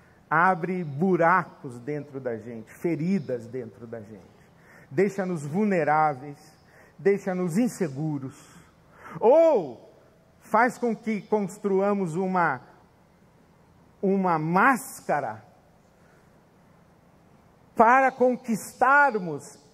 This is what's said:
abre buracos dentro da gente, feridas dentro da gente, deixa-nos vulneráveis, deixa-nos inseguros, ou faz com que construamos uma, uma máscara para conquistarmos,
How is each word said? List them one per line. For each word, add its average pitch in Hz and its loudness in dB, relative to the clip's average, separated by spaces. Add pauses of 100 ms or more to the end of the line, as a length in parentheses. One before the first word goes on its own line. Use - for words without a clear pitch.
(300)
abre 180 0
buracos 160 0
dentro 139 -10
da 120 -6
gente, 113 -14
feridas 151 -4
dentro 117 -12
da 113 -14
gente, 98 -20 (440)
deixa-nos 180 -2
vulneráveis, 151 0 (600)
deixa-nos 185 0
inseguros, 147 -4 (840)
ou 247 4 (460)
faz 226 0
com 233 -2
que 214 -6
construamos 196 -2
uma, 175 -2 (1400)
uma 190 0
máscara 160 -2 (2250)
para 254 6
conquistarmos, 240 0 (140)